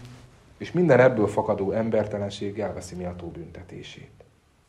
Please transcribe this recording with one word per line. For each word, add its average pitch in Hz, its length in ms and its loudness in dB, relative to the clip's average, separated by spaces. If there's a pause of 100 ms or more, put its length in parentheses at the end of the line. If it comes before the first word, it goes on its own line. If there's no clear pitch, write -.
(580)
és - 140 -10
minden 160 280 6
ebből 117 280 6
fakadó 98 440 0
embertelenség 104 880 -2
elveszi 92 360 -8
méltó 87 320 -8
büntetését. - 960 -16 (460)